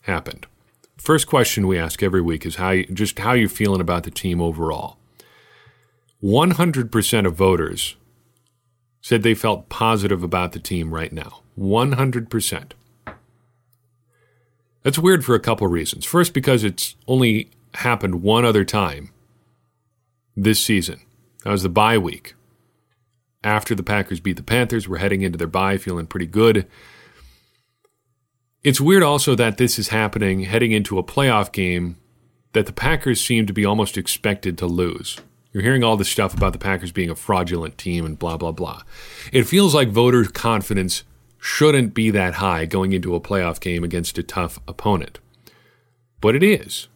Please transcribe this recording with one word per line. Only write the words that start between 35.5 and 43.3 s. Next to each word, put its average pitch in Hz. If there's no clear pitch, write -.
You're 98
hearing 123
all 113
this 98
stuff 98
about 95
the -
Packers 90
being 90
a 80
fraudulent 87
team 87
and 78
blah, 82
blah, 80
blah. 85
It 127
feels 185
like 135
voter 120
confidence 101
shouldn't 139
be 110
that 92
high 85
going 95
into 87
a 82
playoff 90